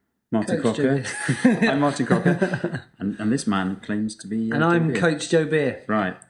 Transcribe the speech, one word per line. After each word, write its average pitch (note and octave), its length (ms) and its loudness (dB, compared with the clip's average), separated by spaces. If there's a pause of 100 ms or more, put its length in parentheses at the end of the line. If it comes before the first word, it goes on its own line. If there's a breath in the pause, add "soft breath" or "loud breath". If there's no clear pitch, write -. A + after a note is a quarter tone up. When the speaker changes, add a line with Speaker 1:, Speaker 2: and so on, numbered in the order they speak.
(300)
Speaker 1:
Martin G#2+ 300 0
Speaker 2:
Coach A2+ 160 0
Speaker 1:
Crocker. C#3 240 2
Speaker 2:
Joe - 600 0
Beer. A3+ 100 4
Speaker 1:
<laughs> - 0 -
I'm C#3 100 0
Martin C3+ 260 0
Crocker. F3+ 840 0
Speaker 2:
<laughs> - 100 -20
Speaker 1:
And, G2 200 -4
and G#2+ 120 0
this C#3 140 -2
man F#2+ 300 0
claims G#2+ 400 -4
to - 100 -18
be, A2+ 240 -4
uh, D3 60 -2
Speaker 2:
And D3+ 60 2
Speaker 1:
Joe E3 60 4
Speaker 2:
I'm E3 200 4
Speaker 1:
Beer. B2 80 -2
Speaker 2:
Coach D#3 320 0
Joe D#3+ 160 4
Beer. D3 420 -2
Speaker 1:
Right. G2+ 300 0 (140)